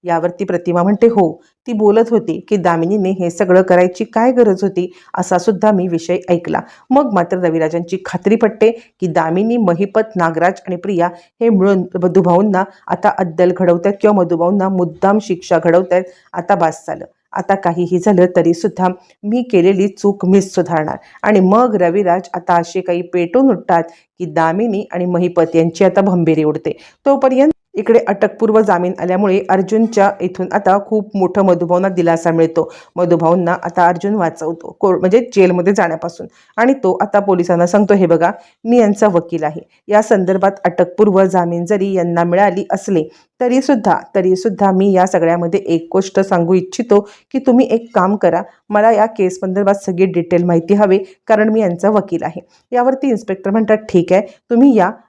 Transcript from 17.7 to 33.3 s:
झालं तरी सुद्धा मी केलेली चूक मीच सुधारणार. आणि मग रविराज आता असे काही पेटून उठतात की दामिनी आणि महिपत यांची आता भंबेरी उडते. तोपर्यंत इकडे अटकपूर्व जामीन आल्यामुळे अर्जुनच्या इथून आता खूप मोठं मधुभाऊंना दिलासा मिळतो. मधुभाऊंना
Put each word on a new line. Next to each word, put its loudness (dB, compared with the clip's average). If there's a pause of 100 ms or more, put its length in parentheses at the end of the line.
झालं 4 (100)
तरी 2
सुद्धा -4 (360)
मी -4
केलेली 2
चूक -2
मीच 2
सुधारणार. -2 (260)
आणि 2
मग 2
रविराज 0
आता -2
असे -2
काही -4 (120)
पेटून 2
उठतात 0 (360)
की -8
दामिनी -2
आणि -4
महिपत 0
यांची 0
आता 2
भंबेरी 0
उडते. -4 (300)
तोपर्यंत 2 (220)
इकडे 2 (100)
अटकपूर्व 0
जामीन 0
आल्यामुळे 0 (120)
अर्जुनच्या 2 (100)
इथून -6
आता 2 (100)
खूप -4
मोठं 0
मधुभाऊंना 0
दिलासा 0
मिळतो. 0 (280)
मधुभाऊंना 0 (100)